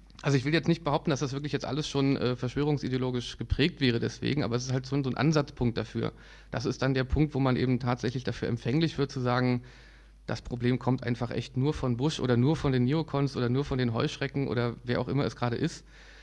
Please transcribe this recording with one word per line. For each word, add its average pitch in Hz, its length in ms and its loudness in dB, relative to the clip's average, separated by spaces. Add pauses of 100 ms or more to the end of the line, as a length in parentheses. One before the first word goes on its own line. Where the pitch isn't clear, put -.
(220)
also 143 160 2
ich 123 80 0
will 147 80 0
jetzt 165 160 2
nicht 170 140 2
behaupten, 151 260 0
dass 135 100 0
das 135 140 -2
wirklich 143 180 -6
jetzt 131 140 -2
alles 143 240 -4
schon, 139 260 2
äh, 123 220 0
verschwörungsideologisch 127 1000 -2
geprägt 139 440 0
wäre 120 180 4
deswegen, 113 440 0
aber 113 120 0
es 127 100 -2
ist 131 60 -4
halt 131 160 -2
schon 139 160 0
so 135 60 0
ein - 80 -2
Ansatzpunkt 131 600 2
dafür. 110 360 -4 (380)
Das 123 140 -2
ist 120 160 -2
dann 131 120 2
der 131 100 2
Punkt, 143 300 2
wo 131 60 0
man 131 180 4
eben 127 220 2
tatsächlich 123 440 -2
dafür - 240 -4
empfänglich 143 500 0
wird, 143 140 -2
zu 131 80 -6
sagen, 123 420 2 (640)
das 113 160 -4
Problem 123 380 0
kommt 127 240 0
einfach 120 280 -2
echt - 260 -4
nur 139 160 2
von 123 240 -2
Bush 147 240 0
oder 123 160 4
nur 139 180 4
von 147 160 -2
den 127 140 2
Neocons 143 500 0
oder 120 140 0
nur 135 160 0
von 139 120 -2
den 123 160 0
Heuschrecken 139 540 -2
oder 120 280 0 (100)
wer 120 160 0
auch 127 80 -4
immer 135 160 0
es - 100 -4
gerade 123 220 -2
ist. - 260 -2 (400)